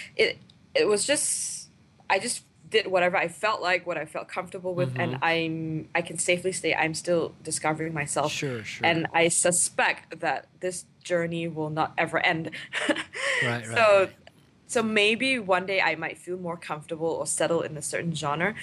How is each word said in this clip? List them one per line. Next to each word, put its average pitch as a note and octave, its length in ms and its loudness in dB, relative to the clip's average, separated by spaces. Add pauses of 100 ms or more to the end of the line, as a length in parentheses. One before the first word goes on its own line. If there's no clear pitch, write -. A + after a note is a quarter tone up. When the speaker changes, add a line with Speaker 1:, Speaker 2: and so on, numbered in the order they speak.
(160)
Speaker 1:
it, F#3+ 220 2 (380)
it D#3+ 120 4
was G#3 180 2
just, - 640 -2 (400)
I G3 100 4
just A#3+ 220 -6 (280)
did - 180 2
whatever F3+ 300 4
I D#3+ 100 2
felt G#3+ 340 -2
like, F3+ 240 0
what E3+ 120 -4
I D3+ 80 -4
felt - 220 -8
comfortable F3+ 460 -6
with, F3 240 0
and F3 160 -2
Speaker 2:
Mm-hmm. - 100 -4
Speaker 1:
I'm, D#3+ 720 0
I E3+ 60 2
can E3+ 160 -6
safely F3+ 340 0
say E3+ 220 -2
I'm D#3+ 220 0
still E3+ 380 0 (100)
discovering D#3 500 -2
myself. D3 380 -2
Speaker 2:
Sure, B2 320 -6
sure. - 220 -6
Speaker 1:
And E3 280 2
I E3+ 140 6
suspect - 960 0
that D3+ 260 -4 (120)
this F3+ 260 -6 (180)
journey E3+ 440 -2
will D#3 220 -4
not D#3 280 -2
ever D#3+ 220 0
end. E3 300 0 (380)
<laughs> - 20 0 (540)
Speaker 2:
Right, - 240 -2
right, A#2 100 -2
Speaker 1:
So, G#3 220 8
Speaker 2:
right. F#3+ 100 2 (580)
Speaker 1:
so A#3+ 160 0
maybe A3 540 2
one F#3 280 2
day G3 160 0
I D#3+ 140 2
might E3 220 -8
feel F3+ 200 -8
more F3 180 -6
comfortable D#3+ 520 -6
or D3+ 200 -2
settle E3 340 2
in D#3 160 -6
a D3+ 40 -10
certain E3 340 -4
genre. D#3 480 -2